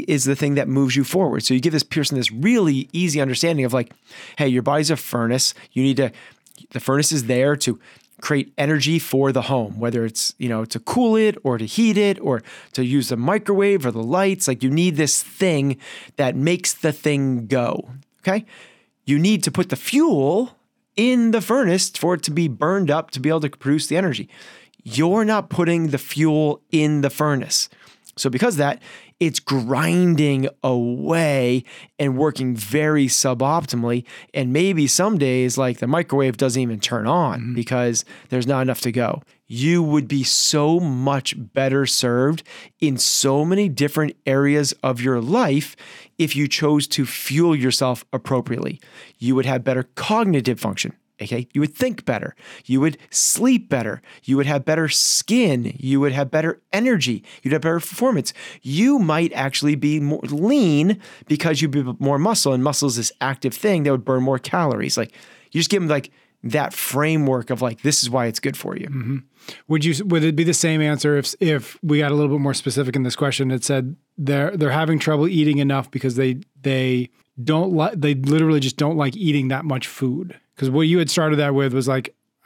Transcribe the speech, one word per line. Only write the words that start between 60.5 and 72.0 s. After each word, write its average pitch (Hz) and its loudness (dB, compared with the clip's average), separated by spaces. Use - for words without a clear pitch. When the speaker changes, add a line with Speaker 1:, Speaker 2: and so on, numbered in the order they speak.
Speaker 1:
because 156 0
you'd 151 0
be 143 0
more 139 0
muscle, 175 2
and 127 0
muscle 147 0
is 120 -2
this 117 -4
active 131 -4
thing 196 0
that 143 2
would 131 0
burn 131 0
more 131 0
calories. 120 -2
Like, - -4
you 160 -2
just 165 0
give 202 2
them, 160 -2
like, 143 -2
that 135 -2
framework 139 0
of, 123 -4
like, 117 -4
this 147 0
is 120 -4
why 123 0
it's 110 -6
good 135 -4
for - -8
you. - -10
Speaker 2:
Mm-hmm. 135 -6
Would 156 2
you, 165 0
would 165 2
it 156 2
be 160 2
the 165 2
same 156 0
answer 147 2
if, - -2
if 156 -2
we 147 2
got 147 2